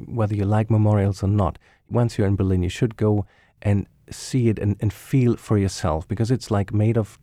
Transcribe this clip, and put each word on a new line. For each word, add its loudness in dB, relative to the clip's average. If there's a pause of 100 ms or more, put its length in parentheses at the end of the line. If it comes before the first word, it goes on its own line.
whether -2
you -2
like 0
memorials 2
or 0
not, 0 (280)
once -2
you're 2
in 2
Berlin, 0
you -2
should -4
go 0 (380)
and 0 (240)
see -2
it 0
and, 0
and 0
feel 0
for 0
yourself, -2
because -2
it's, -4
like, 0
made 2
of -4